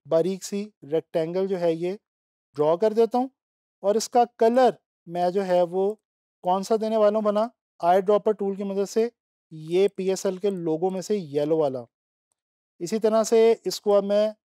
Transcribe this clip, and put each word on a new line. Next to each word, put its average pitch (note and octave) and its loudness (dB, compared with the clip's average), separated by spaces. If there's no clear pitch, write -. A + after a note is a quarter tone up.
बारीक E3+ 0
सी G3+ -8
रेक्टेंगल D#3+ -4
जो F#3+ -4
है E3+ 0
ये F3 -6
ड्रॉ D3+ 2
कर G#3+ 0
देता A3+ 2
हूँ, C4 -2
और G3+ 0
इसका A#3+ 0
कलर A#3 4
मैं F3 -2
जो G3 -2
है F3+ 2
वो F#3 -2
कौन F#3 0
सा A3+ 0
देने A3 -2
वाला G#3+ 4
हूँ G#3+ -2
बना, G#3+ 0
आई F3+ 4
ड्रॉपर G#3 2
टूल G3 -6
की G3 -8
मदद G3 -2
से, A3+ -2
ये E3 0
पीएसएल F#3+ -4
के G3+ -4
लोगो E3+ -2
में F#3 -6
से G#3 -4
येलो D3+ -2
वाला। C3 -2
इसी F#3+ -4
तरह A3 2
से A3+ 4
इसको F#3 -4
अब G3+ 4
मैं G#3 0